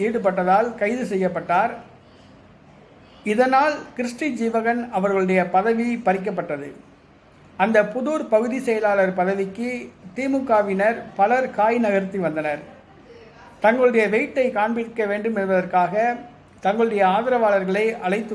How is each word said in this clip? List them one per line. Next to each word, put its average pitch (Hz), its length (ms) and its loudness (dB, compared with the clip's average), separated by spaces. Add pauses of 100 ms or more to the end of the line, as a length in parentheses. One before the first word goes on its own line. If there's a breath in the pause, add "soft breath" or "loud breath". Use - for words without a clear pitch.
ஈடுபட்டதால் 196 640 2 (140)
கைது 233 300 -2
செய்யப்பட்டார். 185 600 0 (1600)
இதனால் 262 440 4 (200)
கிறிஸ்டி 240 320 -4 (120)
ஜீவகன் 226 420 0 (160)
அவர்களுடைய 190 440 2 (140)
பதவி 226 320 2 (200)
பறிக்கப்பட்டது. 175 600 -4 (960)
அந்த 220 160 4 (140)
புதூர் 269 400 -2
பகுதி 240 340 0
செயலாளர் 202 540 0
பதவிக்கு 196 480 -2 (480)
தி 269 160 -2
மு 269 60 0 (120)
கவினர் 202 480 2 (180)
பலர் 247 300 2 (100)
காய் 226 280 2
நகர்த்தி 196 420 0
வந்தனர். 151 340 -4 (1040)
தங்களுடைய 233 480 4
வெயிட்டை 262 320 0 (140)
காண்பிக்க 226 520 -2
வேண்டும் 214 300 -4
என்பதற்காக 180 540 0 (680)
தங்களுடைய 214 380 2 (120)
ஆதரவாளர்களை 208 680 2 (220)
அழைத்து 214 300 -2